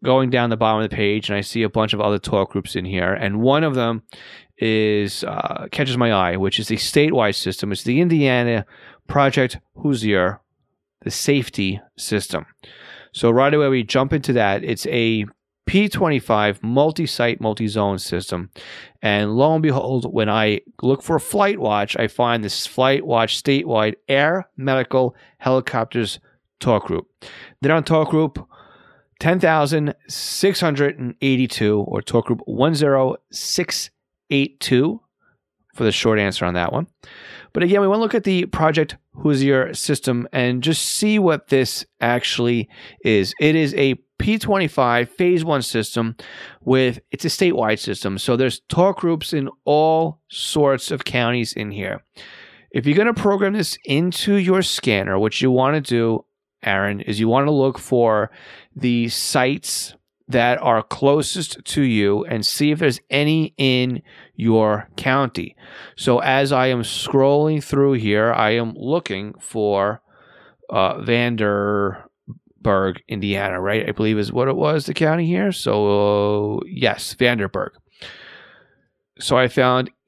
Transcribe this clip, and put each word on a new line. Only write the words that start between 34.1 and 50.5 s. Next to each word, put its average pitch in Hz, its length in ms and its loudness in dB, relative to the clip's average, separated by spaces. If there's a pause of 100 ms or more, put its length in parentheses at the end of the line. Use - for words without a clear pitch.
eight 139 300 0
two 156 420 2 (720)
for 120 120 -2
the 107 60 2
short 110 280 2
answer 98 260 -2
on 87 100 0
that 87 180 -2
one. 160 140 -2 (640)
But 240 100 0
again, 196 180 4
we 196 60 2
wanna 208 140 2
look 226 120 -2
at 226 100 0
the 185 240 2
Project 156 500 0 (160)
Hoosier 139 600 2
system 123 580 -2
and 123 300 0
just 156 220 -2
see 214 340 0
what 170 300 2
this - 380 0 (140)
actually 120 720 0 (340)
is. 101 360 2
It 151 160 4
is 151 180 2
a 139 220 2 (240)
P 214 180 2
twenty-five 139 720 0
phase 175 360 0
one 151 160 0
system 113 540 -2 (460)
with, 127 380 2 (100)
it's - 160 -8
a - 40 -2
statewide 123 500 0
system. 98 380 -4
So 120 180 -2
there's 123 260 0
talk 190 380 0
groups 165 340 -2
in 139 160 -4 (160)
all 160 540 2 (100)
sorts 139 640 0